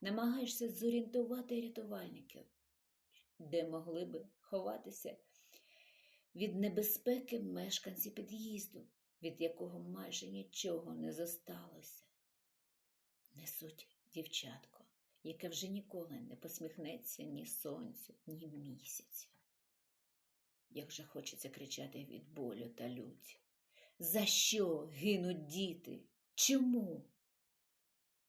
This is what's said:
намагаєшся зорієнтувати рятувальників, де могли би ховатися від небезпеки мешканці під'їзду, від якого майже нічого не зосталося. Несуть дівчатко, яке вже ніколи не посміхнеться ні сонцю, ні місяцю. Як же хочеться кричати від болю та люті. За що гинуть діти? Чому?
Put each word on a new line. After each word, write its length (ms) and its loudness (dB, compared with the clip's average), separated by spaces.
намагаєшся 680 2
зорієнтувати 920 2
рятувальників, 840 -6
де 300 2
могли 360 0
би 240 -6
ховатися 760 -4
від 220 0
небезпеки 840 2
мешканці 720 -2
під'їзду, 760 -6
від 180 -4
якого 380 0
майже 480 -6
нічого 680 -2
не 180 -2
зосталося. 920 -8
Несуть 540 -10
дівчатко, 680 -6
яке 260 -4
вже 200 -2
ніколи 520 -4
не 160 -10
посміхнеться 840 -6
ні 240 -6
сонцю, 680 -6
ні 220 -8
місяцю. 800 -10
Як 220 -8
же 120 -8
хочеться 440 -8
кричати 560 -8
від 240 -12
болю 400 -4
та 200 -6
люті. 500 -8
За 280 4
що 520 8
гинуть 680 4
діти? 580 -2
Чому? 720 8